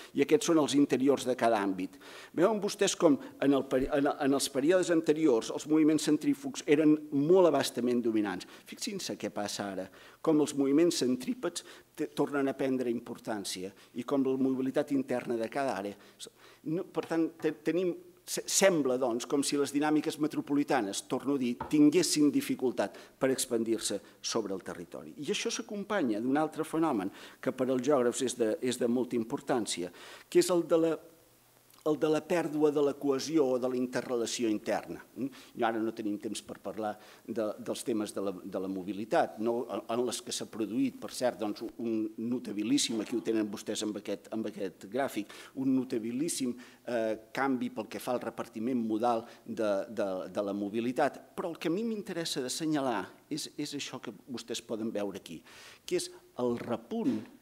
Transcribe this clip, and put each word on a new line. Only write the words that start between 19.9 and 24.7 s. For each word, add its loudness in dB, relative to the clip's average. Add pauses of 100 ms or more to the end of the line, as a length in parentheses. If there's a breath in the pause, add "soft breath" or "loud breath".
metropolitanes, 0
torno 0
a 0
dir, 0 (180)
tinguessin 6
dificultat 0 (220 loud breath)
per 2
expandir-se -2 (220 loud breath)
sobre -4
el -12
territori. -12